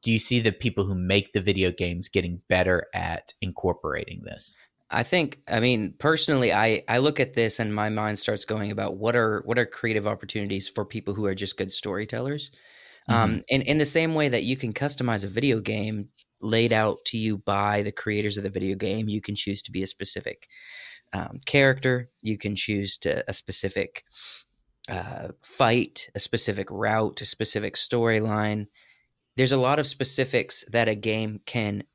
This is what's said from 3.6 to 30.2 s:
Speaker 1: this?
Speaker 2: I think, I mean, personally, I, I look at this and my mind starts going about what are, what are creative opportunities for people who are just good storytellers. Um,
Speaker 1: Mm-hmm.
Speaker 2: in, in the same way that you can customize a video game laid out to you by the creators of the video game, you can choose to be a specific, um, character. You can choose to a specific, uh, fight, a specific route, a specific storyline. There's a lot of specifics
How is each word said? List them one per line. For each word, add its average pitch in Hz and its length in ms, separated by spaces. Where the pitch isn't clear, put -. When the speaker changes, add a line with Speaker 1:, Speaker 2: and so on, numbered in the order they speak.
Speaker 1:
this? - 340
Speaker 2:
I - 140
think, 170 440
I 113 120
mean, 113 380
personally, 147 560
I, 110 340
I 117 120
look 147 200
at 127 140
this 113 260
and 107 140
my 107 160
mind 107 300
starts - 260
going 104 240
about 101 280
what 113 180
are, 110 300
what 117 120
are 120 80
creative 110 400
opportunities 104 640
for 104 160
people 101 280
who 104 120
are 98 80
just 95 240
good 95 140
storytellers. 117 800
Um, 113 240
Speaker 1:
Mm-hmm. 110 80
Speaker 2:
in, 131 140
in 147 160
the 147 60
same 165 280
way 151 160
that 120 140
you 123 120
can 123 180
customize 120 500
a 98 60
video 113 320
game 107 480
laid 113 320
out 110 320
to - 120
you 110 200
by 104 440
the 104 100
creators 104 460
of 101 60
the 98 60
video 98 260
game, 107 340
you 104 120
can 110 140
choose 101 280
to - 80
be - 120
a 95 40
specific, - 600
um, 95 320
character. 131 640
You 107 160
can 101 180
choose 101 440
to - 280
a 101 60
specific, - 680
uh, - 400
fight, - 720
a 104 60
specific 104 500
route, 107 520
a - 40
specific - 500
storyline. 107 920
There's 127 160
a 139 40
lot 131 220
of 139 80
specifics - 840